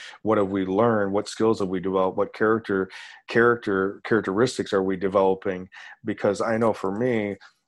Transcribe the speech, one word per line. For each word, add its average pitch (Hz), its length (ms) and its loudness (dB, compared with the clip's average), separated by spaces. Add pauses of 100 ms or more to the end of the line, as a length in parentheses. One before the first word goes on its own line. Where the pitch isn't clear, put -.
(220)
what 107 160 2
have 98 120 0
we 98 140 -2
learned, 101 480 2
what 104 160 -2
skills 110 300 0
have 98 100 -2
we 92 120 -2
developed, 95 360 0
what 101 160 -2
character, 107 580 0 (360)
character, 110 800 2
characteristics 101 680 0
are 98 120 2
we 95 120 0
developing? 95 720 0 (360)
Because 104 360 -2
I 113 160 0
know 113 160 2
for 98 240 -4
me, 110 380 -2 (340)